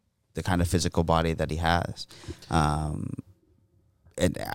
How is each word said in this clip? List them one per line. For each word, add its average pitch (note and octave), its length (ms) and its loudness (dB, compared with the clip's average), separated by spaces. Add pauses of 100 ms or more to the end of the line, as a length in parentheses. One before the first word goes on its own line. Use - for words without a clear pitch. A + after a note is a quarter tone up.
(340)
the E2 80 -6
kind F2 180 2
of F2 80 4
physical E2+ 360 0
body E2 300 2
that D#2 160 -2
he D#2 80 -2
has. E2 480 0 (440)
Um, D2+ 600 0 (1080)
and - 180 2 (180)